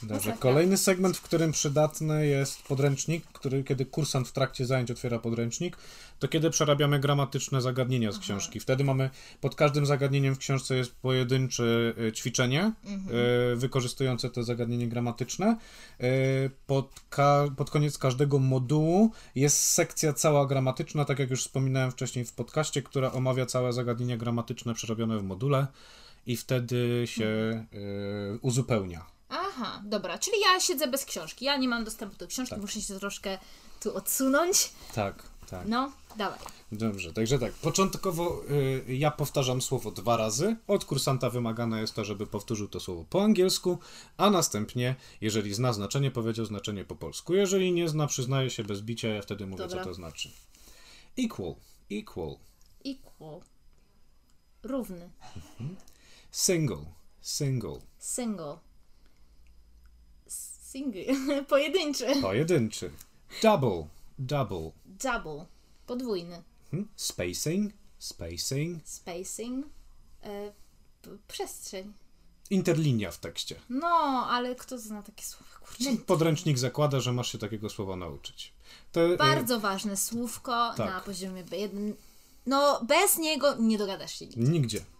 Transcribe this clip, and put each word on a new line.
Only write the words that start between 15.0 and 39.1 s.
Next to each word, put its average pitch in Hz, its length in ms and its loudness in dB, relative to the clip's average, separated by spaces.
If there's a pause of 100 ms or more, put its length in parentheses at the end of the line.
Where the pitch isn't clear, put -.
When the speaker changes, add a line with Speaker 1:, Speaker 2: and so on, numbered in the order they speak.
Speaker 1:
E, 123 60 -2 (640)
pod 135 240 2 (180)
ka-, 143 380 6 (100)
pod 143 120 -2
koniec 147 280 2
każdego 139 420 4
modułu 151 720 4 (240)
jest 143 280 4
sekcja - 500 2
cała 143 320 4
gramatyczna, 135 600 0
tak 135 140 0
jak 135 100 0
już 127 120 -2
wspominałem 131 500 0
wcześniej 123 340 -4
w - 80 -14
podcaście, 147 480 -2
która 131 300 -2
omawia 131 340 0
całe 123 280 0
zagadnienia 123 440 -2
gramatyczne 117 560 -2
przerobione 113 460 -2
w 101 40 -4
module 131 440 2 (580)
i 120 120 -2
wtedy 120 680 0
się, 113 180 -2
Speaker 2:
Mhm. 110 420 -2 (680)
Speaker 1:
e, 123 60 -8
uzupełnia. 110 640 0 (280)
Speaker 2:
Aha, 269 520 -6
dobra, 202 320 -4
czyli 392 240 0
ja 370 180 6
siedzę 311 280 0
bez 269 180 -2
książki, 170 400 -8
ja 285 120 2
nie 262 100 2
mam 233 160 0
dostępu 220 340 -10
do 175 100 -14
książki, 254 280 -6
Speaker 1:
Tak. 214 60 -8
Speaker 2:
muszę 202 200 -6
się 190 180 -8
troszkę 196 380 -6 (440)
tu - 160 -4
odsunąć. 277 720 2 (260)
Speaker 1:
Tak, 101 280 -2 (260)
tak. - 180 -8
Speaker 2:
No, 254 240 0 (260)
dawaj. 196 220 -4 (320)
Speaker 1:
Dobrze, 98 420 -4
także 113 260 2
tak, 113 140 -2
początkowo, 175 880 0 (480)
y, 127 60 -2
ja 147 160 2